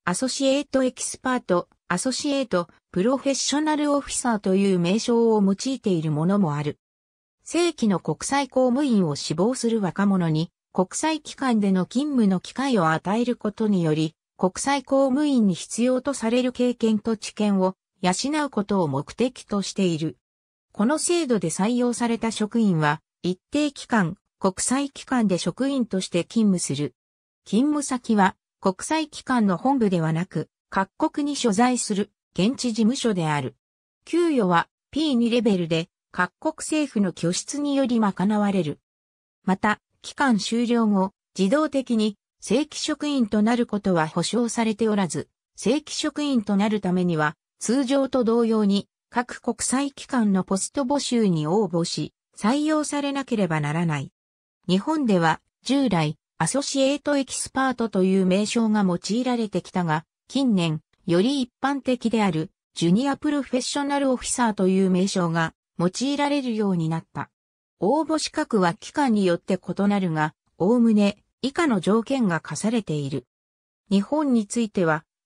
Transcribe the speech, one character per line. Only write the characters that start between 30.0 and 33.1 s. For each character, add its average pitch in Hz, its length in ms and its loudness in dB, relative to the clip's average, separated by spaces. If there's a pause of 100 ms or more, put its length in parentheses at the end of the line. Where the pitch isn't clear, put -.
は 160 120 0
な 165 140 -2
く、 - 220 -6 (220)
各 190 200 -2 (200)
国 294 140 -4
に 285 120 -4
所 240 160 0
在 247 240 2
す 214 180 -4
る、 202 160 -2 (240)
現 208 220 2
地 254 120 -4
事 220 80 -2
務 233 200 4
所 226 180 -2